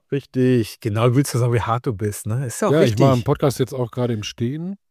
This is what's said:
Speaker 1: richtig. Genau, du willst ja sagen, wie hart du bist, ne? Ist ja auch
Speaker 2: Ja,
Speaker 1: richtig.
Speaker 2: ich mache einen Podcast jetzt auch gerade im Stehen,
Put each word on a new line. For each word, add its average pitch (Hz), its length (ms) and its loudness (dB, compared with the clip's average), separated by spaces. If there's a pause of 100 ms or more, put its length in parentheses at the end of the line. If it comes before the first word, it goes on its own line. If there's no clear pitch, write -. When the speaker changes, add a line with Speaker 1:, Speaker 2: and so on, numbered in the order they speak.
(120)
Speaker 1:
richtig. 127 680 0
Genau, 113 300 0
du 120 60 2
willst 143 180 2
ja 123 60 0
sagen, 120 120 2
wie 113 100 2
hart 113 260 -2
du 113 60 -2
bist, 104 340 -6
ne? 127 180 -4
Ist - 160 -8
ja 214 60 0
auch 180 40 2
Speaker 2:
Ja, 151 80 4
Speaker 1:
richtig. 117 200 4
Speaker 2:
ich - 0 -
mache 135 140 6
einen 120 100 0
Podcast 143 340 0
jetzt 131 160 -2
auch 123 160 -4
gerade 120 240 -2
im 107 80 -4
Stehen, 156 540 -6 (160)